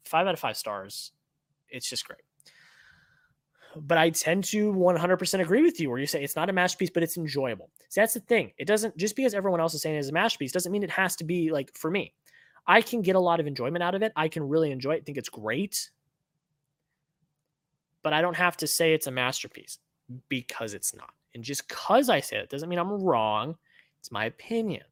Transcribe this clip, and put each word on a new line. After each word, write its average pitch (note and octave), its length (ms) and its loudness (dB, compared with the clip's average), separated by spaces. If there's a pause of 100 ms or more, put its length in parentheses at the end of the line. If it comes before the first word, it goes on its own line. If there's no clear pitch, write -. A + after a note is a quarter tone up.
Five E3+ 200 0
out F#3+ 60 0
of D#3+ 80 -6
five A2+ 160 -4
stars. G2+ 560 -10 (560)
It's C3 200 -10
just - 200 -8
great. - 160 -18 (1500)
But D#3+ 220 2
I E3 120 6
tend F3 340 0
to G#3 280 0
one F3+ 240 4
hundred F3 220 2
percent F#3 240 0
agree F#3 200 4
with E4 180 4
you C#3+ 100 0
where B2 80 -2
you C#3 80 -2
say, D3 180 -2
"It's - 120 -6
not E3 140 0
a - 20 -2
masterpiece, F3+ 380 0
but E3+ 120 2
it's D#3+ 140 -2
enjoyable." C3+ 540 -4 (180)
See, - 120 0
that's A3 140 2
the A#3 60 -6
thing. F#3+ 380 0
It - 80 -6
doesn't, G#3+ 300 0
just G3 200 -2
because C4 180 2
everyone F#3+ 260 2
else E3 140 0
is D3+ 80 -6
saying D#3 140 -2
it's C#3 120 -2
a C#3 40 -6
masterpiece E3 400 0
doesn't F3+ 200 -2
mean G3+ 100 0
it F#3 80 -4
has F#3 260 0
to E3+ 80 -8
be, E3 280 0
like, C#3 240 -2
for D#3+ 140 -4
me. F#3 240 -4 (520)
I G#3+ 160 8
can A3+ 200 -2
get F#3 140 2
a F#3 40 6
lot E3+ 200 2
of D3 60 0
enjoyment C#3+ 360 -4
out F3 120 -2
of G3 80 -2
it. A3 140 -2
I D#3+ 120 0
can D#3 200 -4
really D#3 240 2
enjoy C3+ 220 -2
it, D3 120 -6
think C#3+ 120 -8
it's A#2+ 100 -10
great. A#2+ 600 -4 (2000)
But D#3 100 0
I D3+ 100 4
don't F3 140 0
have F3 220 2
to D#3 80 -2
say E3 280 2
it's D3+ 120 -2
a C#3 40 -6
masterpiece - 680 -6 (500)
because A#2 460 -6
it's - 200 -6
not. - 160 -20 (240)
And A#2 100 -14
just C3+ 240 -10
'cause A#3+ 400 2
I F3 120 4
say - 180 -6
it - 120 -8
doesn't D3 180 -8
mean F3 100 -2
I'm F3+ 140 -2 (100)
wrong. A#2 560 2 (420)
It's - 100 -18
my G#2+ 140 -2
opinion. G#3+ 680 -4